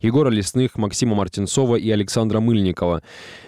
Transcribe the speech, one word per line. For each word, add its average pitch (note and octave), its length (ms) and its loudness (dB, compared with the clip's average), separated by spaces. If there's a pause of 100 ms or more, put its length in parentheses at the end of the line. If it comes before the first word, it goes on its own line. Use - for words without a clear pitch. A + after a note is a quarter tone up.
Егора B2+ 300 2
Лесных, A2+ 460 0
Максима G#2+ 380 0
Мартинцова G2+ 600 0
и A2 140 -2
Александра G#2+ 500 0
Мыльникова. F#2 600 0 (460)